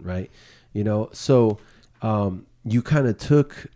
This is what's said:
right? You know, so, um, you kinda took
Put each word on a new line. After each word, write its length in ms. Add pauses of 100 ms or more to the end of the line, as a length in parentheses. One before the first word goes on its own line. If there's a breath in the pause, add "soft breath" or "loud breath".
right? 260 (440 soft breath)
You 100
know, 280
so, 460 (460 soft breath)
um, 420 (180)
you 200
kinda 300
took 520 (100)